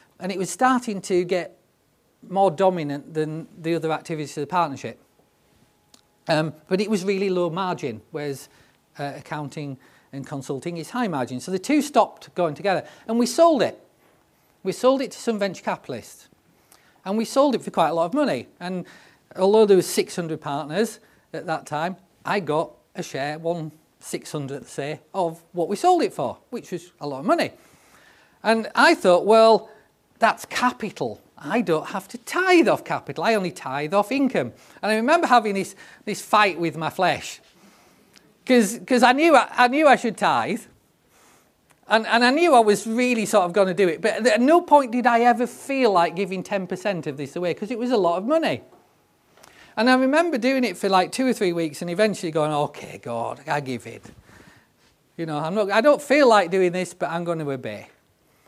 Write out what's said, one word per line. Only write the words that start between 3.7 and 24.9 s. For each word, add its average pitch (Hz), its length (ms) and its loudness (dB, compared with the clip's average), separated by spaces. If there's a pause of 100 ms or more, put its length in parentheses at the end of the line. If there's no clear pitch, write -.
other 156 180 -4
activities 151 460 -8
of 151 40 -6
the 143 60 -6
partnership. 165 520 -4 (1300)
Um, 156 260 -2 (140)
but 185 120 -2
it 214 120 -2
was 190 120 -2
really 196 280 -2
low 180 180 -2
margin, 160 520 -6 (100)
whereas, 147 380 -10 (500)
uh, 143 180 -8
accounting 143 600 -12 (340)
and 139 140 -12
consulting 143 500 -8
is 156 140 -12
high 247 160 -4
margin. 127 320 -4
So 180 120 -12
the 190 60 -4
two 277 240 0
stopped - 540 0
going 165 180 0
together, 170 340 -2 (200)
and 226 100 -2
we 240 80 4
sold 320 380 4
it. - 200 -4 (800)
We 185 120 -4
sold 269 280 2
it 214 120 -8
to - 40 -18
some 226 220 -4
venture 196 240 -6
capitalists, - 640 -10 (760)
and 202 140 -4
we 226 80 -2
sold 277 300 2
it - 80 -4
for 185 80 -10
quite 165 180 2
a 160 60 -4
lot 165 100 2
of 175 80 -6
money. 208 320 -2 (140)
And 180 260 -8 (500)
although 208 300 4
there 196 120 6
was 175 100 2
six - 280 -4
hundred 160 260 -6
partners 151 580 -4 (340)
at 160 120 -10
that 160 200 -6
time, 160 300 -6 (300)
I 196 160 -2
got 151 300 -2 (240)
a 180 80 -10
share, 147 360 -8
one 165 320 -6 (280)
six - 320 -12
hundredth, 139 380 -10
say, 151 300 -10 (140)